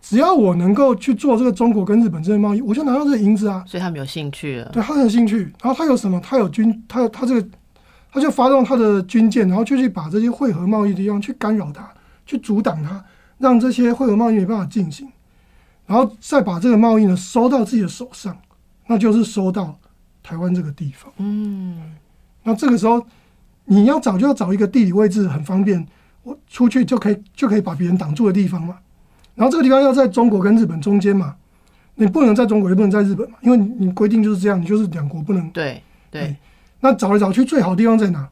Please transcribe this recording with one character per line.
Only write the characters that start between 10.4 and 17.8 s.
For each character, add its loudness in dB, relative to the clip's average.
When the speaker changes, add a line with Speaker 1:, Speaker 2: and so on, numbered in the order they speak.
Speaker 1:
合 -4
贸 0
易 2
的 -2
地 -2
方 -4
去 -8
干 -2
扰 -4
他， -18
去 -6
阻 -2
挡 -4
他， -10
让 4
这 0
些 0
汇 -2
合 2
贸 2
易 2
没 0
办 -2
法 -4
进 -4
行。 -18
然 -2
后 2
再 -2
把 -4
这 0
个 4
贸 4
易 4
呢 2
收 -2
到 0
自 -4
己 2